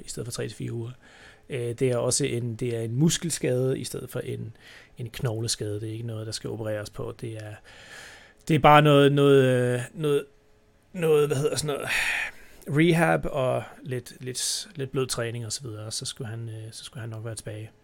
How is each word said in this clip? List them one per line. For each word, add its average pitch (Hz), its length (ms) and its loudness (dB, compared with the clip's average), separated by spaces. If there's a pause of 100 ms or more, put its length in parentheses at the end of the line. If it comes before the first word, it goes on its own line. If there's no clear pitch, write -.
i - 20 -20
stedet 120 200 -8
for 120 40 -10
tre 123 160 -6
til 113 100 -12
fire 123 140 -8
uger. 117 200 -8 (580)
Øh, 120 200 -6 (100)
det - 20 0
er 123 160 2
også 123 280 0
en, 120 300 -2
det 120 200 -4
er 113 60 -4
en 113 140 -4
muskelskade 131 840 0
i - 40 -6
stedet - 260 -10
for 127 100 -8
en, 117 360 -10 (420)
en 117 120 -10
knogleskade. 110 720 -4
Det 110 100 -8
er 110 40 -8
ikke 117 140 -8
noget, 110 180 -8
der 110 60 -10
skal - 180 -8
opereres 107 400 -6
på. 113 320 -10
Det 113 160 -10
er, 107 160 -12 (960)
det 160 80 4
er 143 40 4
bare 151 220 10
noget, 143 300 8
noget, 139 320 8
øh, 123 380 2 (120)
noget, 147 320 -2 (680)
noget, 156 340 4
hvad 143 100 0
hedder 143 180 0
sådan 147 200 -2
noget, - 140 -6 (800)
rehab 165 580 4
og 127 380 -2 (200)
lidt, 127 360 -8
lidt, - 560 -6
lidt 135 160 -8
blød 131 160 -2
træning 117 380 -6
og 107 60 -8
så - 120 -8
videre. 107 280 -10
Så - 140 -8
skulle - 220 -10
han, 113 220 -8
øh, 110 220 -12
så - 120 -16
skulle - 180 -14
han 117 80 -8
nok 110 160 -10
være 113 100 -8
tilbage, 107 360 -12 (120)